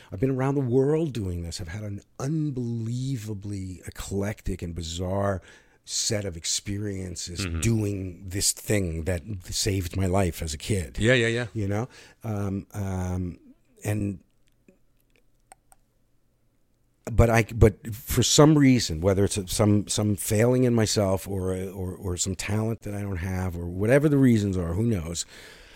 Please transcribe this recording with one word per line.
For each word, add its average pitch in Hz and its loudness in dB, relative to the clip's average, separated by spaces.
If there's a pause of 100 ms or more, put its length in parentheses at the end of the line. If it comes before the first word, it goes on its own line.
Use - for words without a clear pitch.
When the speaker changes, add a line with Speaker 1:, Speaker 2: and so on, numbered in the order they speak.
(140)
Speaker 1:
I've 92 -6
been 135 2
around 135 0
the 139 0
world 135 2
doing 92 -4
this. 85 -8
I've 80 -10
had 104 -10
an 101 -8 (180)
unbelievably 117 -4
eclectic 98 -4
and 85 -6
bizarre 92 -2 (440)
set - -4
of 87 -8
experiences 95 -6
Speaker 2:
Mm-hmm. 82 -4
Speaker 1:
doing 101 0
this 92 -2
thing 85 -2
that 87 -2 (260)
saved 98 -2
my 95 0
life 92 0
as 78 -6
a 78 -8
kid. 95 -4
Speaker 2:
Yeah, 113 4
yeah, 117 2
yeah. 117 -2
Speaker 1:
You 104 -2
know? 104 -2 (340)
Um, 101 -4
um, 92 -4 (440)
and, 104 -4 (3000)
but 117 4
I, 113 4 (100)
but 107 6
for - -2
some 151 8
reason, 123 4
whether 95 4
it's 95 0
a, 92 -6
some, 104 4
some 104 0
failing 123 2
in 123 2
myself 101 2
or, 92 -4
or, 92 -6
or 90 -4
some 95 -2
talent 107 -4
that 101 -10
I 101 -6
don't 98 -6
have 92 -4
or 85 -8
whatever 113 4
the 143 4
reasons 110 4
are, 85 -2
who 98 0
knows? 85 -2 (500)